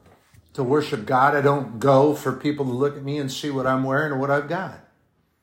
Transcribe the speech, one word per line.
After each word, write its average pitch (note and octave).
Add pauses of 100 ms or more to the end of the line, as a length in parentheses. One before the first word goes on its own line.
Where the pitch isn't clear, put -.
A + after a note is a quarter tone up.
(520)
to C#3
worship C3+
God. C3+
I C#3
don't C3
go C#3
for C3+
people C#3+
to B2
look C#3+
at C#3
me C#3+
and C3+
see D3
what C3
I'm C3
wearing C#3+
or C3
what C#3
I've C#3+
got. E3 (580)